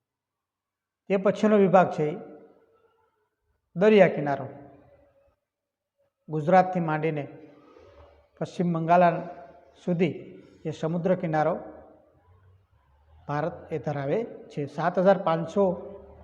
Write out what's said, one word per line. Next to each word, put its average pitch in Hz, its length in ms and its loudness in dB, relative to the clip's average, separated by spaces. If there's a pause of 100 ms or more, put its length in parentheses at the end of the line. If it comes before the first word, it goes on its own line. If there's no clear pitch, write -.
(1080)
તે 190 80 2
પછીનો 208 400 2
વિભાગ 180 340 6
છે 156 200 -4
એ 180 60 -8 (1600)
દરિયા 196 320 6
કિનારો. 139 400 -4 (1800)
ગુજરાતથી 175 520 2
માંડીને 156 720 -6 (880)
પશ્ચિમ 175 320 -4
બંગાળ 165 560 2 (560)
સુધી 170 580 -4 (220)
એ 160 60 -8
સમુદ્ર 170 440 -2
કિનારો 160 440 -2 (1700)
ભારત 151 440 -6
એ 156 60 -6
ધરાવે 147 460 -4
છે. - 420 -10
સાત 165 320 -4
હજાર 190 240 4
પાંચસો 165 420 -2 (600)